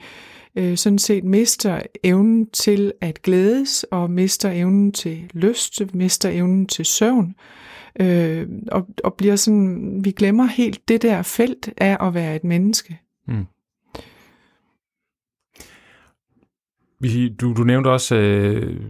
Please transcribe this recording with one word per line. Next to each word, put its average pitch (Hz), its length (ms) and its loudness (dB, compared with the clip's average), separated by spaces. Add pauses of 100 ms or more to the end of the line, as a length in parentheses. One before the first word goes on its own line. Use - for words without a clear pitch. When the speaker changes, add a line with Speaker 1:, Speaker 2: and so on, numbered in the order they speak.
(560)
Speaker 1:
øh, 180 220 -2
sådan 202 220 2
set 196 240 0
mister 196 580 0 (220)
evnen 214 460 2
til 202 520 0
at 165 200 -8
glædes, 208 600 0
og 175 280 -4
mister 185 400 0
evnen 190 400 2
til 170 420 -8
lyst, 208 480 -2 (120)
mister 185 360 0
evnen 180 380 2
til 160 180 -6
søvn, 214 500 2 (640)
øh, 170 480 2 (240)
og, 185 160 -2 (160)
og - 100 -2
bliver 202 220 2
sådan, 196 680 0
vi 196 60 0
glemmer 208 340 2
helt 220 420 -2
det 226 140 2
der 208 200 2
felt 240 560 -2
af 196 200 2 (100)
at 175 60 -2
være 165 220 -4
et 156 80 -8
menneske. 175 560 -2 (280)
Speaker 2:
Mm. 107 180 -4 (3500)
Vi, 123 300 0
du, 117 240 -4
du 117 100 0
nævnte 127 240 2
også, 127 280 2
øh, 101 640 0 (100)